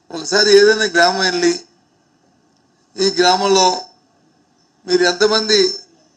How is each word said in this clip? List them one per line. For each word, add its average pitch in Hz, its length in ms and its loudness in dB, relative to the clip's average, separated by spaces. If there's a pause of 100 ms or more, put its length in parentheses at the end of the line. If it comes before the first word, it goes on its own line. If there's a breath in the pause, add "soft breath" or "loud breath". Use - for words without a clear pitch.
(120)
ఒకసారి 196 460 0
ఏదైనా 214 260 2
గ్రామం 185 360 0
వెళ్ళి, 175 460 -2 (1300)
ఈ 190 120 -2
గ్రామంలో 185 720 0 (1040)
మీరు 180 180 0
ఎంతమంది 208 720 0 (420)